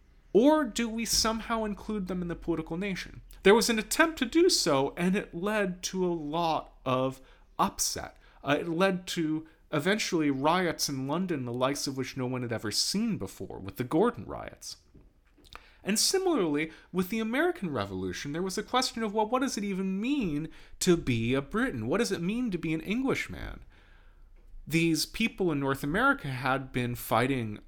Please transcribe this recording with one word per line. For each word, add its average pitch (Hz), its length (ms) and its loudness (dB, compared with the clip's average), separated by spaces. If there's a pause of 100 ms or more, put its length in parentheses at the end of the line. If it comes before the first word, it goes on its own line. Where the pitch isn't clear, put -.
(340)
Or 294 300 8
do 226 260 -2
we 226 160 -4
somehow 226 580 0
include 208 440 -4
them 185 120 -2
in 175 80 -4
the 165 80 -4
political 165 400 -4
nation? 190 460 -6 (200)
There 196 120 10
was 233 160 4
an 226 80 2
attempt 320 400 2
to 247 80 0
do 339 240 6
so, 143 460 2
and 180 180 2
it - 180 -2
led 190 520 -2
to 185 200 -2
a 175 80 2
lot 160 600 -2 (120)
of 131 360 0 (380)
upset. - 600 -2 (240)
Uh, 143 160 2
it 170 100 -4
led 180 400 2
to 156 380 -2 (260)
eventually 160 580 2
riots 156 580 2
in 135 180 -4
London, 160 380 -2
the 120 80 -6
likes 131 340 0
of 135 100 -4
which 131 200 -6
no 131 100 -2
one 127 160 -2
had 117 100 -4
ever 107 200 -4
seen 208 460 0
before, - 420 -10
with 98 160 -10
the 123 80 -2
Gordon 165 420 0
riots. - 500 -12 (1080)
And 202 120 0
similarly, 196 760 2 (200)
with 180 160 0
the 220 120 -2
American 233 520 0
Revolution, 98 600 -4
there 165 100 -4
was 190 160 -4
a 208 60 -4
question 247 400 -2
of, 202 100 -4
well, 214 140 2
what 254 140 2
does 262 140 -2
it 214 80 -4
even 190 360 -2
mean 202 480 0 (320)
to 175 160 6
be 120 360 0
a 135 80 2
Briton? 143 460 -2
What 160 120 0
does 202 140 2
it 165 80 -4
mean 226 300 -2
to 180 80 -4
be 160 160 -2
an 160 60 -2
Englishman? - 800 -4 (1080)
These 165 380 2
people 208 460 -2
in 143 80 -2
North 135 240 -2
America 226 440 0
had 131 440 -2
been 120 240 -2
fighting 120 720 0